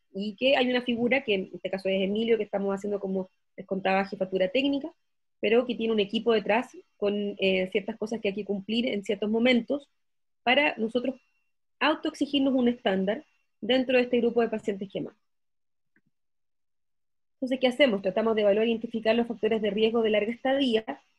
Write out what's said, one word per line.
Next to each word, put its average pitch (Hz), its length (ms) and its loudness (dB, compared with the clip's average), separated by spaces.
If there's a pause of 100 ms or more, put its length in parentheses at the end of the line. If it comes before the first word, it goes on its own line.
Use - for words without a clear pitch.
(140)
Y 202 220 -6
que 269 200 2
hay 254 140 2
una 247 120 0
figura, 247 420 0
que 214 100 0
en 190 200 -2
este 185 160 -10
caso 190 200 -4
es 190 120 0
Emilio, 220 360 2
que 208 60 -4
estamos 196 300 -2
haciendo 196 260 -4
como 190 300 -4 (280)
les 196 80 -14
contaba, 190 400 0
jefatura 190 440 -2
técnica, 277 420 0 (500)
pero 226 240 2
que 247 100 -6
tiene 226 180 -2
un 214 60 2
equipo 220 320 0
detrás 220 400 0 (260)
con, 202 420 -2
eh, 190 320 2
ciertas 220 260 -4
cosas 220 240 -6
que 202 80 -2
hay 196 60 -2
que 208 100 -6
cumplir 214 420 -2
en 208 160 -4
ciertos 208 260 -4
momentos 240 600 2 (540)
para 277 340 2
nosotros 247 380 -2 (640)
autoexigirnos 285 760 0
un 247 160 4
estándar 208 560 0 (340)
dentro 254 380 2
de 247 60 4
este 247 160 0
grupo 233 220 2
de 226 60 2
pacientes 208 440 -6
quemados. - 280 -10 (2250)
Entonces, 254 240 -4
¿qué 254 80 4
hacemos? 247 340 2
Tratamos 220 340 0
de 214 60 0
evaluar 208 240 4
e 233 40 0
identificar 226 440 -2
los 233 140 0
factores 220 340 -2
de 208 80 -2
riesgo 220 320 0
de 220 80 2
larga 208 220 0
estadía, 254 520 0 (360)